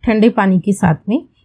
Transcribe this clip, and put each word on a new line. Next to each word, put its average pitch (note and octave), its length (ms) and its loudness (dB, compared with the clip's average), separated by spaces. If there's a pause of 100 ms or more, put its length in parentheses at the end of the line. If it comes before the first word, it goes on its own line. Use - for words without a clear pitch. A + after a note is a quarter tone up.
ठंडे A3 280 2
पानी F#3+ 280 0
के G3+ 140 -2
साथ F3 220 0 (140)
में, C4+ 140 -4 (220)